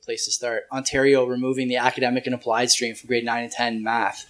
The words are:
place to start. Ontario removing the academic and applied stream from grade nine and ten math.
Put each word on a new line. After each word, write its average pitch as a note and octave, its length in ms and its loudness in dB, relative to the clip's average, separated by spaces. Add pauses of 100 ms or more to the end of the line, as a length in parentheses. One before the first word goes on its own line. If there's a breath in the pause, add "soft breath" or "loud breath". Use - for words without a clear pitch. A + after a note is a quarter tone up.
place A#2 220 -6
to B2 60 -4
start. A#2 400 -4
Ontario C3+ 540 4
removing B2+ 440 -2
the B2 80 0
academic B2 480 0
and B2+ 100 -2
applied A#2+ 360 0
stream A2+ 240 0
from - 120 -18
grade A#2+ 160 0
nine A#2 200 -2
and A#2 80 -10
ten A#2 320 -2
math. A2 460 -2